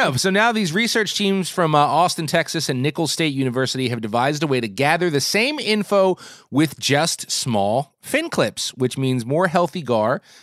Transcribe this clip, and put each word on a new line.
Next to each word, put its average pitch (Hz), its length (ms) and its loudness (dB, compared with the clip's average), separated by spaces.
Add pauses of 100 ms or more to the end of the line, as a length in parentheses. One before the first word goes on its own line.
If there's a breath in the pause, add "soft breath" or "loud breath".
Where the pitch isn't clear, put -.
no. 131 80 -2
So 190 140 0
now 214 200 4
these 208 220 0
research 220 400 0
teams 196 380 0
from, 160 240 2
uh, - 20 8
Austin, 151 480 2
Texas 160 440 -2
and 127 120 -2
Nichols 151 300 -2
State 156 240 -2
University 131 540 -2
have 117 120 -4
devised 123 400 0
a 160 60 -2
way 135 140 2
to 113 60 -4
gather 156 440 2
the 143 100 0
same 262 380 0
info 196 580 2 (320 loud breath)
with 143 300 0
just 147 500 0
small 110 720 0
fin 311 300 -4
clips, - 420 -2
which 127 240 -4
means 127 300 -2
more 156 180 0
healthy 175 380 0
gar, 117 400 0 (180 soft breath)